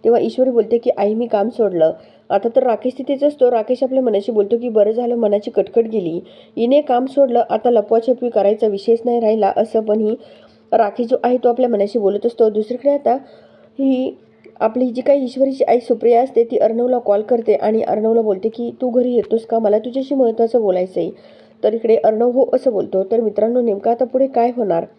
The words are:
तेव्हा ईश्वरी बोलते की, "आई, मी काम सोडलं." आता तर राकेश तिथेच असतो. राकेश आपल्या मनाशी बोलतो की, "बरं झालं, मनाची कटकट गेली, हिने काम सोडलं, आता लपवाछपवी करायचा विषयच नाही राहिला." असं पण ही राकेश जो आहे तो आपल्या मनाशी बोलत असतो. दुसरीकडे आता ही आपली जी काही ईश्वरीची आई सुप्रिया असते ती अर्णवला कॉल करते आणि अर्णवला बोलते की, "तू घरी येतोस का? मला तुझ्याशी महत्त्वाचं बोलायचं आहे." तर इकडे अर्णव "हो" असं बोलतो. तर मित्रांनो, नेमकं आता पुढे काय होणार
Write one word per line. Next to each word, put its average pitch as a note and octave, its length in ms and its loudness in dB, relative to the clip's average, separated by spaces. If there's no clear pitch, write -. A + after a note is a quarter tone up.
तेव्हा A#3 160 4
ईश्वरी B3+ 300 0
बोलते A#3 280 0
की, A#3+ 120 -2
"आई, G#3 240 0
मी A#3 120 -4
काम G#3+ 220 -2
सोडलं." F3 440 0
आता G3+ 260 0
तर B3+ 60 4
राकेश B3+ 360 -2
तिथेच C#4 260 -2
असतो. C#4+ 260 2
राकेश A#3+ 320 -2
आपल्या C4 200 0
मनाशी G#3+ 300 0
बोलतो G#3+ 260 0
की, B3 100 -6
"बरं G#3+ 240 0
झालं, A#3+ 220 -2
मनाची G#3+ 360 0
कटकट G#3+ 340 0
गेली, F#3 360 -4
हिने B3+ 240 2
काम C4 260 -2
सोडलं, A#3+ 440 2
आता A3 200 0
लपवाछपवी A#3 600 0
करायचा G#3+ 360 2
विषयच G#3+ 380 0
नाही A#3+ 160 0
राहिला." G#3+ 360 2
असं A3 240 0
पण A3 200 -2
ही G#3+ 140 -2
राकेश A3+ 340 0
जो B3 160 0
आहे B3 140 0
तो B3 120 0
आपल्या A#3+ 200 0
मनाशी G#3 300 -2
बोलत G3+ 280 0
असतो. A#3 240 2
दुसरीकडे B3 400 -2
आता C#4+ 240 0
ही C4 380 0
आपली A#3+ 300 0
जी A#3 100 -6
काही C#4 240 2
ईश्वरीची C4+ 400 -2
आई A#3+ 160 2
सुप्रिया A#3 420 2
असते C4 220 0
ती A#3 120 -4
अर्णवला A#3+ 420 0
कॉल G#3 240 0
करते A3+ 320 0
आणि A3 280 0
अर्णवला A3 380 0
बोलते G#3+ 280 -2
की, A#3 220 -6
"तू B3+ 100 -2
घरी B3 240 0
येतोस A3+ 320 0
का? A3+ 120 -2
मला G#3 200 2
तुझ्याशी C4 360 -4
महत्त्वाचं A#3 460 2
बोलायचं F#3 400 -2
आहे." E3 100 -4
तर G#3+ 100 4
इकडे A3+ 220 2
अर्णव A3 340 2
"हो" B3 220 2
असं B3+ 200 0
बोलतो. F#3+ 320 -2
तर A3+ 160 0
मित्रांनो, A3 400 0
नेमकं A3 300 -2
आता A#3+ 140 0
पुढे C4 220 0
काय B3 300 0
होणार F3+ 280 0